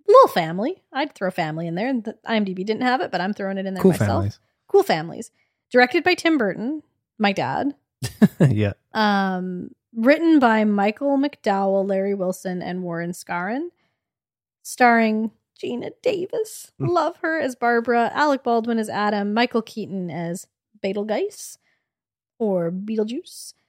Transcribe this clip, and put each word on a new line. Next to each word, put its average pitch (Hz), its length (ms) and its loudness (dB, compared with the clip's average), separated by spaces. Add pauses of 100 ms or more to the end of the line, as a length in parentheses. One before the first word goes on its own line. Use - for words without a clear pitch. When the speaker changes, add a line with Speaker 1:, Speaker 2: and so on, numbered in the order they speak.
Speaker 1:
little 494 220 10
family. 190 520 -2 (120)
I'd 294 200 -4
throw 185 200 -4
family 160 340 -4
in 165 80 -4
there. 226 180 -2
The 226 320 -6
I 226 120 -2
M 208 80 0
D 190 100 -4
B 185 80 -6
didn't 220 200 -4
have 254 180 0
it, 359 100 -4
but 180 100 -2
I'm 196 140 -4
throwing 196 240 -6
it 190 80 -6
in 190 80 -6
there 185 80 -2
Speaker 2:
Cool 190 100 8
Speaker 1:
myself. 110 160 0
Speaker 2:
families. 104 300 -2 (300)
Speaker 1:
Cool 392 160 4
families. 165 480 -4 (400)
Directed 247 320 4
by 359 100 4
Tim 330 240 2
Burton, 233 460 -2 (340)
my 202 140 2
dad. 180 420 -2 (340)
Speaker 2:
<laughs> - 400 4
Yeah. 104 260 2 (180)
Speaker 1:
Um, 190 800 -2 (260)
written 311 440 4
by 220 240 4
Michael 214 520 0
McDowell, 196 720 0
Larry 196 260 0
Wilson, 185 460 -4
and 180 220 -6
Warren 170 300 -6
Scarron. 208 580 -6 (920)
Starring 226 680 2 (260)
Gina - 340 -8 (120)
Davis. - 800 -4
Speaker 2:
Mm. 135 80 -2
Speaker 1:
Love 339 300 0
her 320 220 -4
as 262 140 -4
Barbara. 233 580 0
Alec 285 300 0
Baldwin 233 360 0
as 214 100 -4
Adam. 208 440 -2
Michael 233 300 0
Keaton 190 480 -8
as 170 360 -8 (360)
Betelgeuse 214 760 -6 (800)
or 185 340 0
Beetlejuice. 214 840 -6 (140)